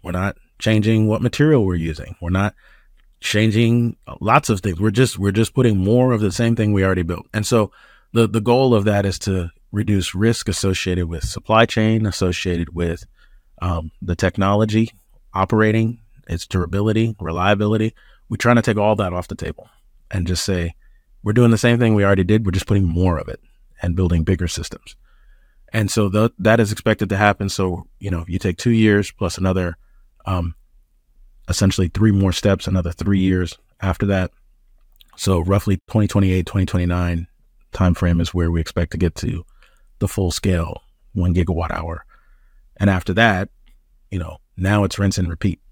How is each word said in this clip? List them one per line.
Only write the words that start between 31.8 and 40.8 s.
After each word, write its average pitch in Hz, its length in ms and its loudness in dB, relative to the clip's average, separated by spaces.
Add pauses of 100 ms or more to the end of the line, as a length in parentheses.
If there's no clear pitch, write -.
three 104 240 2
more 98 200 2
steps, - 360 -2
another 87 240 -2
three 98 260 -2
years 92 400 0 (220)
after 98 260 -2
that. 95 240 0 (840)
So 92 240 0
roughly 95 480 0
twenty 107 180 2
twenty-eight, 92 400 2
twenty 92 200 0
twenty-nine 87 600 -2 (460)
timeframe 85 480 2
is 82 120 -4
where 85 200 0
we 82 80 0
expect 85 320 -4
to - 60 -8
get 85 180 0
to - 280 -8 (540)
the 101 100 -2
full 95 220 -2
scale 87 520 -2 (300)